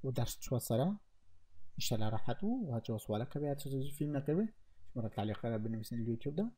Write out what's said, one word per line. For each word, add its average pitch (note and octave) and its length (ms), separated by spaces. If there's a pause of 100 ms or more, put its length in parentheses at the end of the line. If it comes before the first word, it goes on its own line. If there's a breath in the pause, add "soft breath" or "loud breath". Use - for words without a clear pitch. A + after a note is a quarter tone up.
ودرس B2 360
شو - 180
صار؟ A#2 240 (920)
إن - 60
شاء A2+ 200
الله A2 100
راح - 200
أتو G3 180
وهاتوا D#3 500
سؤالك A2 320
كبير D3 220
هاتوا C#3 400
فيلم D3 260
نقربه. D#3+ 360 (420)
مرة A2 120
تعليق G#2+ 500
بنفسنا A2 440
اليوتيوب A#2 340
ده. A3 220